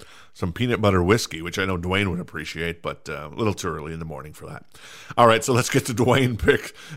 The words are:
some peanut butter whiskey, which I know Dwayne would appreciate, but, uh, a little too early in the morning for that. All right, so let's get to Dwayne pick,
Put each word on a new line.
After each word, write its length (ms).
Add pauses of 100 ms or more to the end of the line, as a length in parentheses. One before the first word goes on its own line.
(340)
some 180
peanut 280
butter 220
whiskey, 380
which 180
I 60
know 140
Dwayne 320
would 100
appreciate, 600
but, 260
uh, 240
a 20
little 200
too 140
early 240
in 60
the 60
morning 280
for 140
that. 180 (520)
All 100
right, 160
so 100
let's 180
get 160
to 80
Dwayne 440
pick, 360 (220)